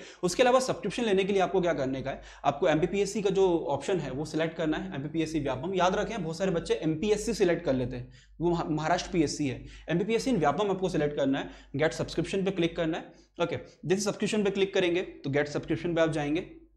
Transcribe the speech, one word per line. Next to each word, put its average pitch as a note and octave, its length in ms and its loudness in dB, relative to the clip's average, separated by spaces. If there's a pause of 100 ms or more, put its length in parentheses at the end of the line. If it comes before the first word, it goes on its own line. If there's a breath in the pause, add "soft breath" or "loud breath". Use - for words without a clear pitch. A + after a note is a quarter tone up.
(240 loud breath)
उसके F3+ 200 4
अलावा B3+ 160 6
सब्सक्रिप्शन G#3 440 -4
लेने G3 200 4
के G3 100 0
लिए G3 80 4
आपको F#3 200 2
क्या E3+ 120 2
करने C3+ 280 -2
का C3 100 -6
है, - 100 -10 (240 loud breath)
आपको D3 220 2
एमपीपीएससी G3 540 2
का G3 80 2
जो F#3+ 180 4 (220)
ऑप्शन E3 300 -2
है C#3 120 -6
वो C#3+ 140 -4
सिलेक्ट D#3+ 320 -2
करना D#3+ 200 0
है, F#3 180 -8
एमपीपीएससी D3+ 440 -2
व्यापम। C3+ 360 -4
याद F3+ 200 4
रखें G3+ 280 -2
बहुत D#3+ 140 -6
सारे G3 140 0
बच्चे E3+ 320 0
एमपीएससी G3+ 500 0
सिलेक्ट E3+ 320 2
कर C#3 80 2
लेते B2+ 220 -2
हैं, B2 160 -12 (300 soft breath)
वो E3+ 80 2
महा-, E3+ 200 0
महाराष्ट्र D#3+ 440 0
पीएससी D3 340 0
है। A#2 180 -6 (240 loud breath)
एमपीपीएससी G#3 420 0
in A#3 60 2
व्यापम F3+ 320 2
आपको F#3+ 200 0
सिलेक्ट D3+ 260 0
करना C#3 240 2
है, - 100 -6 (260 loud breath)
गेट D#3 180 2
सब्सक्रिप्शन E3+ 520 -4
पे F#3+ 60 0
क्लिक E3+ 260 0
करना E3 200 0
है। - 160 -12 (300 loud breath)
ओके, D#3 140 -2 (280 loud breath)
जैसे F#3 160 2
सब्सक्रिप्शन G#3 420 0
पे G3+ 60 2
क्लिक F#3+ 240 0
करेंगे F3+ 280 2
तो - 280 -8
गेट C#3+ 180 2
सब्सक्रिप्शन E3 480 -2
पे E3 60 4
आप D#3+ 80 4
जाएंगे। D3+ 680 -4